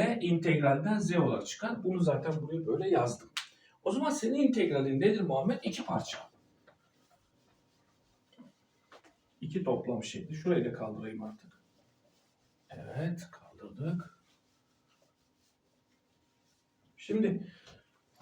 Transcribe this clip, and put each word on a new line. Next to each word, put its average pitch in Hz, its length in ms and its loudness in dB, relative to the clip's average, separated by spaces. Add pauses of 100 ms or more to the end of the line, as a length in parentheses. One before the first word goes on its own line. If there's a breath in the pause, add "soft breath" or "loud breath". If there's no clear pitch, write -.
(200)
integralden 160 800 4
z 175 180 2
olarak 127 300 2
çıkar. 226 380 -6
Bunu 180 160 0
zaten 151 420 0
buraya 156 240 -4
böyle - 220 0
yazdım. - 420 0 (540 loud breath)
O 190 80 0
zaman 277 180 0
senin 269 320 0
integralin 143 580 2
nedir 208 200 6
Muhammed? 165 420 2
İki - 220 -4
parça. - 460 -6 (3000)
İki - 240 -4
toplam 120 400 -2
şekli. - 300 -10
Şurayı 151 300 2
da 117 80 -4
kaldırayım 110 500 -8
artık. 107 380 -16 (1080)
Evet, 156 600 -6
kaldırdık. - 880 -10 (2750)
Şimdi 208 500 0 (760 loud breath)